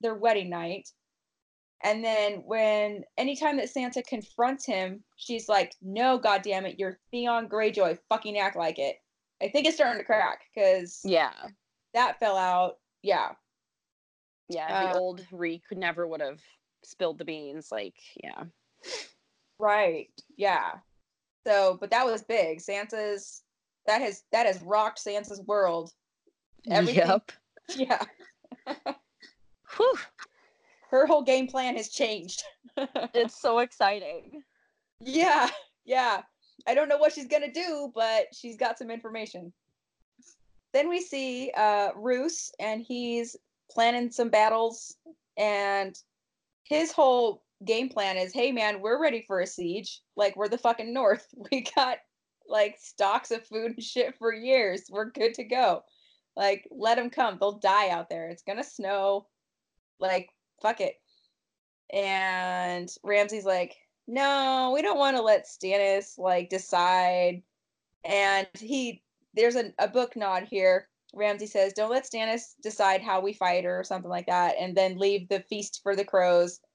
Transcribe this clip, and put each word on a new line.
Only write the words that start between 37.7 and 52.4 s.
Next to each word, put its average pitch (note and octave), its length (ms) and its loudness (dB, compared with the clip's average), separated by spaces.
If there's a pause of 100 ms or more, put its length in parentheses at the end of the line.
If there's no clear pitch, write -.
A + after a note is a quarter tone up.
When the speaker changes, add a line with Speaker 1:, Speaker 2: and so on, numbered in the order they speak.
Speaker 1:
but A3 380 2
she's A#3 240 -16
got A#3 200 -2
some A#3 140 -12
information. G#3+ 600 -12 (1200)
Then D4 160 2
we F4 120 -2
see, C4 540 -6
uh, G#3 400 2
Roose, B3+ 640 -4
and A3 220 -6
he's A#3+ 560 -6 (340)
planning A#3+ 400 2
some A#3 180 0
battles, A3+ 640 2 (420)
and G3+ 600 0 (680)
his D#4 280 0
whole B3 520 4 (200)
game A3+ 240 0
plan G3 300 -2
is, F#3 160 -4
"Hey, C4 180 2
man, G#3 300 0
we're A#3 200 0
ready A#3+ 200 2
for F#3+ 180 -4
a F#3 80 0
siege. F3+ 540 -8 (160)
Like, G3 180 2
we're G3+ 140 -2
the A#3+ 80 -2
fucking A#3 360 -2
North. A#3 400 2
<laughs> - 180 -10
We C4 100 0 (140)
got, B3+ 240 2 (480)